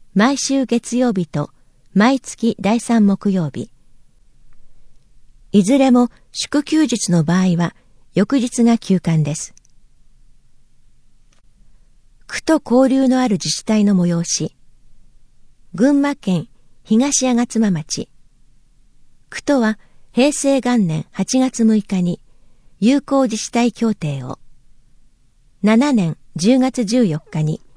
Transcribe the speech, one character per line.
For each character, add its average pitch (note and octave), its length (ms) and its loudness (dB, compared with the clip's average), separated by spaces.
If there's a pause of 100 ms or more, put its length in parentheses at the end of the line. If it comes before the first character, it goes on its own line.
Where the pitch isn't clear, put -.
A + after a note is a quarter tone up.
(160)
毎 B3 220 2
週 C4+ 280 -2
月 A#3 320 -4
曜 B3 140 0
日 F#3 160 -4
と D3 240 -8 (420)
毎 B3 260 2
月 - 400 -4
第 G#3 200 0
三 A3+ 260 2
木 G3 260 0
曜 E3 220 -2
日。 A#2+ 160 -12 (1800)
い G3+ 120 4
ず B3 140 2
れ C4+ 140 4
も B3 180 4 (220)
祝 - 320 -4
休 D#4 220 2
日 A#3 260 -4
の E3+ 120 2
場 F3 180 0
合 F3+ 160 0
は E3+ 180 -4 (380)
翌 A3+ 260 0
日 A#3 240 -2
が A#3 140 2
休 F#3 220 -2
館 D#3+ 240 0
で C#3+ 120 -4
す。 - 180 -14 (2750)
区 - 160 -12
と D#4+ 220 2
交 B3+ 240 4
流 C4+ 180 2
の B3+ 140 2
あ B3+ 60 0
る G#3 60 0
自 D3+ 160 -4
治 - 160 -8
体 G#3+ 200 2
の G#3 80 2
催 F3 300 0
し。 - 320 -6 (1160)
群 C4+ 240 2
馬 C#4+ 180 -2
県 F3+ 320 -4 (360)
東 C4 420 0
吾 B3 220 0
妻 A3 240 -2
町。 D3+ 380 -8 (1200)
区 - 140 -16
と C#4+ 160 2
は A3 180 0 (340)
平 C#4 200 2
成 C#4 300 0
元 A#3+ 260 0
年 D#3 240 -4
八 B3+ 280 -2
月 B3+ 260 0
六 A3 100 4
日 G3 260 -2
に F3 200 -4 (580)
友 C4+ 220 2
好 C#4 220 0
自 A3+ 140 -2
治 - 140 -10
体 A#3+ 220 0
協 A3 200 -2
定 C#3 300 -8
を、 - 160 -12 (1200)
七 A3+ 300 2
年 F3+ 260 -2 (200)
十 G#3+ 200 2
月 B3+ 280 -2
十 A#3 200 0
四 D#3 140 -2
日 - 220 -8
に D#3 200 -4 (160)